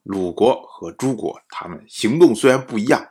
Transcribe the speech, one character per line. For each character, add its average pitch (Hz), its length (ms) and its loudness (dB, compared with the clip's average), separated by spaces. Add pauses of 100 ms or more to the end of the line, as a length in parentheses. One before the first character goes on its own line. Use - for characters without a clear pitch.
鲁 95 320 -6
国 - 300 2
和 - 280 -16
诸 131 240 -4
国， - 240 -10 (100)
他 - 180 -16
们 - 200 -16
行 123 320 -2
动 160 140 8
虽 135 160 2
然 165 160 4
不 113 140 -6
一 104 60 -4
样 135 260 0